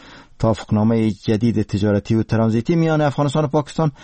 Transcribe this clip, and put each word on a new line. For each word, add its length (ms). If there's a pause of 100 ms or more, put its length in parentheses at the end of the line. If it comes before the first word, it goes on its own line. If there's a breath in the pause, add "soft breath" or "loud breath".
(380 loud breath)
توافقنامهٔ 720
جدید 520
تجارتی 520
و 80
ترانزیتی 540
میان 240
افغانستان 440
و 40
پاکستان 420 (140)